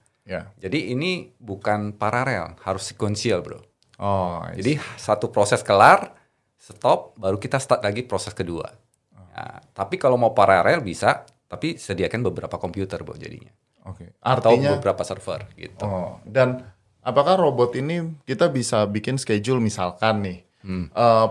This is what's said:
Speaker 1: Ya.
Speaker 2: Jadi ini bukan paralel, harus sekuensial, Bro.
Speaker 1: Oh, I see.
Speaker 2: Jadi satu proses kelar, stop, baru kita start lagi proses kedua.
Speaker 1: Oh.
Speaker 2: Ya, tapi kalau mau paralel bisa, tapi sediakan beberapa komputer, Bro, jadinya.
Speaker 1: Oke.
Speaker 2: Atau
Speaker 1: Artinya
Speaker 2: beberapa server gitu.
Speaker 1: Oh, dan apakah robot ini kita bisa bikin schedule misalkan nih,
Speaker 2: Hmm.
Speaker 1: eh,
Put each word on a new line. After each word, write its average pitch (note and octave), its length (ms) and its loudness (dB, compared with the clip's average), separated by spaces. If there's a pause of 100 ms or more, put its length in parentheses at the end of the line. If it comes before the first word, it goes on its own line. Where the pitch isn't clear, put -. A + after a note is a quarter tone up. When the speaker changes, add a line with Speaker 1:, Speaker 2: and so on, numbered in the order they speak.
(240)
Speaker 1:
Ya. F2+ 320 -12
Speaker 2:
Jadi F#2+ 360 -4
ini E3+ 440 -4
bukan G#2 580 -4
paralel, G#2 680 -4
harus F#2+ 260 -6
sekuensial, G#2 540 -2
Bro. - 180 -14 (380)
Speaker 1:
Oh, F#2+ 440 -4
I E2+ 140 -10
see. - 0 -
Speaker 2:
Jadi G2 160 -2 (240)
satu - 320 -2
proses G#2 340 2
kelar, A2+ 540 6 (420)
stop, - 580 -2
baru G2 200 -2
kita B2+ 220 -4
start C3 240 0
lagi G#2 220 -2
proses - 280 -6
kedua. E2+ 360 -6 (440)
Speaker 1:
Oh. F#2 200 -20
Speaker 2:
Ya, - 400 -16
tapi G2 240 -6
kalau C3 200 2
mau A#2+ 140 2
paralel G2 500 4
bisa, G#2+ 440 -2 (200)
tapi - 320 -8
sediakan F#2 460 -4
beberapa E2+ 340 -6
komputer, F2+ 460 -8
Bro, D2+ 140 -14
jadinya. D2+ 340 -18 (340)
Speaker 1:
Oke. F#2+ 360 -18
Speaker 2:
Atau A#2 340 4
Speaker 1:
Artinya C#3 220 4
Speaker 2:
beberapa G2 260 -2
server - 540 -8
gitu. - 260 -14
Speaker 1:
Oh, F#2 400 -6
dan B2+ 400 2 (400)
apakah C#3+ 320 4
robot C3 400 4
ini C#3+ 240 -4 (260)
kita C3 240 0
bisa A#2 380 0
bikin G#2+ 320 -4
schedule A#2 400 0
misalkan G#2+ 640 0
nih, F#2 180 -8 (220)
Speaker 2:
Hmm. F#2 260 -6
Speaker 1:
eh, A2+ 440 4